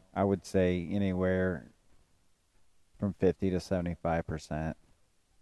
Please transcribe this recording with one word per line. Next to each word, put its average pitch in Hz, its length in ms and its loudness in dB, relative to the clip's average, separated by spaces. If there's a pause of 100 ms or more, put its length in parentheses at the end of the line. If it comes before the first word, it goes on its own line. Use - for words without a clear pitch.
(140)
I 95 100 2
would 98 220 0
say 90 440 2
anywhere 92 800 0 (1300)
from 101 140 -2
fifty 95 380 2
to 90 100 0
seventy-five 85 640 -2
percent. 78 480 -6 (680)